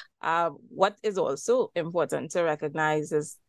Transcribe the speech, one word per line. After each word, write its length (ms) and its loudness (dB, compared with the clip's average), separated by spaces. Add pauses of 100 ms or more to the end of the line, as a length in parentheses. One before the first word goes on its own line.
(220)
Uh, 280 0 (180)
what 340 2
is 160 -2
also 560 0
important 560 -2
to 120 0
recognize 680 0
is, 260 -2 (120)